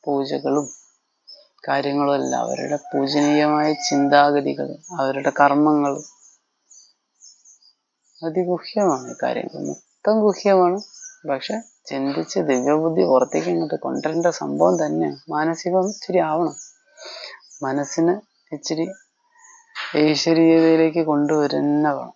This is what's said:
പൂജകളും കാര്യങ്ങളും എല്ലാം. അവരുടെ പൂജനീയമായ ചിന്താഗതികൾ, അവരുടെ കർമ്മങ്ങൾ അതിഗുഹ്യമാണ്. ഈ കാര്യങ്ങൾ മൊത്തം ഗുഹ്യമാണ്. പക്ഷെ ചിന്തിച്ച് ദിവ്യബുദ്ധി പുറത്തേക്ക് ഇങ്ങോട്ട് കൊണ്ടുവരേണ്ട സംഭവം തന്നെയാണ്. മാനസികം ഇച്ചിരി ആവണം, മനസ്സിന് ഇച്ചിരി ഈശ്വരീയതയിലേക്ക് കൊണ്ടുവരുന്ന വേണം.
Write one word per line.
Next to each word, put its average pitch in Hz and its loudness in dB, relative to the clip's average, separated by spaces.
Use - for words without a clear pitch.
പൂജകളും 139 -2
കാര്യങ്ങളും 143 0
എല്ലാം. 131 -2
അവരുടെ 135 -4
പൂജനീയമായ 147 0
ചിന്താഗതികൾ, 143 2
അവരുടെ 139 -2
കർമ്മങ്ങൾ 143 2
അതിഗുഹ്യമാണ്. 170 -2
ഈ 120 -14
കാര്യങ്ങൾ - -6
മൊത്തം 208 -2
ഗുഹ്യമാണ്. 190 2
പക്ഷെ 175 -6
ചിന്തിച്ച് 143 -4
ദിവ്യബുദ്ധി 156 0
പുറത്തേക്ക് 160 2
ഇങ്ങോട്ട് 165 -2
കൊണ്ടുവരേണ്ട 151 -2
സംഭവം 90 0
തന്നെയാണ്. 151 -4
മാനസികം 165 -2
ഇച്ചിരി 196 -4
ആവണം, 160 0
മനസ്സിന് 143 -2
ഇച്ചിരി 160 -6
ഈശ്വരീയതയിലേക്ക് 160 4
കൊണ്ടുവരുന്ന 147 2
വേണം. 131 -8